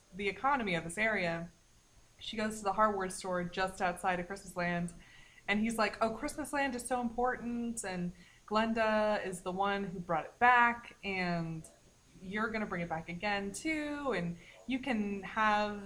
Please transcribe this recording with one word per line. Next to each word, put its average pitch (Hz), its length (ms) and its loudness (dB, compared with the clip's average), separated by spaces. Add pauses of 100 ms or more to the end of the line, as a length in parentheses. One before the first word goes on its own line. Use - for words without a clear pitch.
(160)
the 202 120 -2
economy 226 460 2
of 165 100 0
this 165 140 -6
area, 175 500 0 (720)
she - 180 -8
goes 220 220 -2
to 214 60 -8
the 196 80 2
hardware 202 360 4
store 180 360 -2
just 190 360 -2
outside 180 400 0
of 180 60 -6
Christmas 196 300 -10
Land, 175 360 0 (540)
and 208 140 2
he's 226 180 0
like, 208 220 2
"Oh, 226 100 2
Christmas 294 420 -6
Land 277 220 0
is 247 120 -6
so 247 140 0
important, 233 840 -2
and 180 280 -2 (380)
Glenda 214 760 2
is 185 140 -6
the 185 120 -4
one 196 320 2
who 190 160 -6
brought 165 240 0
it - 140 -16
back, 240 680 6
and 170 600 -2 (560)
you're 202 300 -2
gonna 214 160 -2
bring 180 160 -2
it 170 60 -4
back 165 200 -4
again, 202 440 -2
too, 294 640 -2
and 175 200 -2 (300)
you 254 140 0
can 208 420 0
have 208 640 2